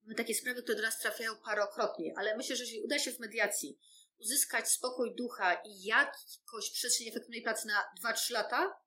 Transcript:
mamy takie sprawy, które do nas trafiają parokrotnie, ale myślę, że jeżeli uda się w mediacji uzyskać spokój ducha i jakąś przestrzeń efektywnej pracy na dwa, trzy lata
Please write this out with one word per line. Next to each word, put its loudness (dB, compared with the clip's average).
mamy -12
takie 0
sprawy, -2
które 0
do -2
nas 0
trafiają -2
parokrotnie, 0
ale 2
myślę, -2
że -2
jeżeli -6
uda 2
się 0
w -10
mediacji 0
uzyskać 2
spokój 2
ducha 2
i -8
jakąś 0
przestrzeń 0
efektywnej -6
pracy -2
na 2
dwa, -2
trzy 0
lata 0